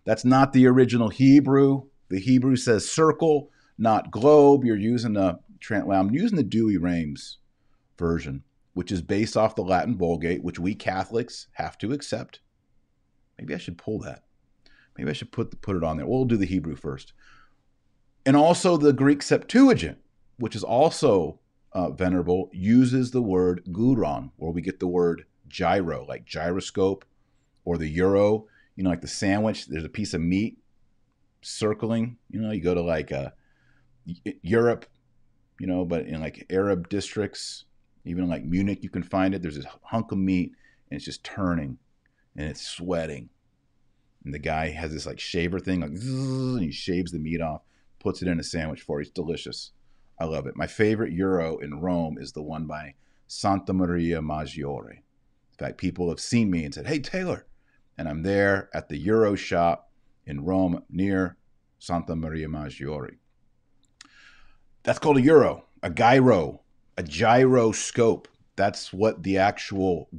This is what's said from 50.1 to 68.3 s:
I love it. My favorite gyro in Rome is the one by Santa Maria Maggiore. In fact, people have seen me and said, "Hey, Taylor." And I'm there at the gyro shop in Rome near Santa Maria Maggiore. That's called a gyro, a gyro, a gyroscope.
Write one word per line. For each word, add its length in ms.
I 40
love 220
it. 100
My 120
favorite 480
gyro 420
in 220
Rome 360
is 160
the 100
one 240
by 280
Santa 460
Maria 500
Maggiore. 720
In 640
fact, 200
people 320
have 100
seen 280
me 160
and 80
said, 140
"Hey, 140
Taylor." 460
And 120
I'm 140
there 500
at 160
the 80
gyro 380
shop 560
in 200
Rome 440
near 480
Santa 340
Maria 320
Maggiore. 720
That's 160
called 180
a 40
gyro, 420
a 80
gyro, 720
a 60
gyroscope. 1300